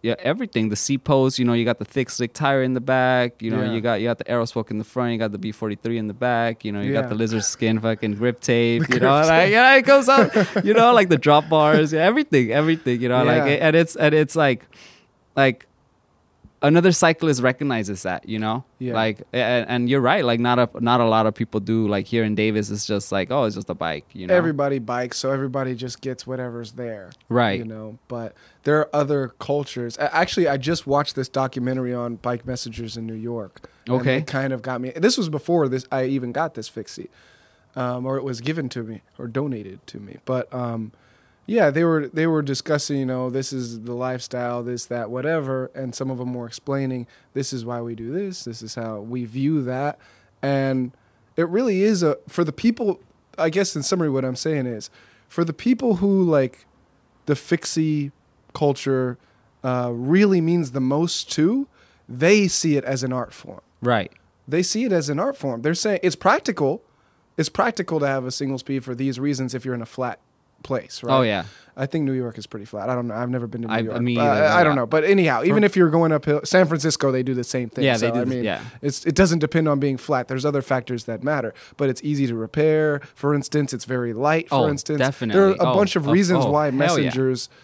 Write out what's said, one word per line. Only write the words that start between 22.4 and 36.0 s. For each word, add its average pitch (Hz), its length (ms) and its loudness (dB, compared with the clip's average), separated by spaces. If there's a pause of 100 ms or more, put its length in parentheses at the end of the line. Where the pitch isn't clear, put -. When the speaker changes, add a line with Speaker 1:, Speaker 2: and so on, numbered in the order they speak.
Speaker 1:
it's 104 160 -6
just 101 260 -4
like, 95 200 -2
"Oh, 131 140 0
it's 104 100 -4
just 104 140 -10
a 90 40 -6
bike," 80 400 -6
you 92 140 -12
know? 185 80 4
Speaker 2:
Everybody 143 440 0
bikes, 120 380 -6
so 131 140 -2
everybody 135 440 -4
just 120 260 -12
gets 127 260 -10
whatever's 120 460 -10
there. 113 380 -12 (180)
Speaker 1:
Right. 113 280 2
Speaker 2:
You 113 80 -8
know, 110 320 -14 (100)
but 117 280 -10 (280)
there 151 160 2
are 151 140 -2
other 143 360 0 (100)
cultures. 135 580 -6
A-, 151 180 -2
actually, 175 320 2
I 139 100 0
just 156 280 -4
watched 143 300 0
this 131 140 -6
documentary 131 680 -4
on 120 220 -6
bike 120 280 -6
messengers 117 500 -10
in 113 120 -10
New 113 80 -10
York. 110 520 -10 (200)
And 123 80 2
Speaker 1:
Okay. 127 220 2
Speaker 2:
it 151 100 -4
kind 135 260 -4
of 117 80 -8
got 127 200 -6
me. 127 100 -8
This 208 260 2
was 180 120 -2
before 151 380 0
this, 127 240 -4
I 131 140 0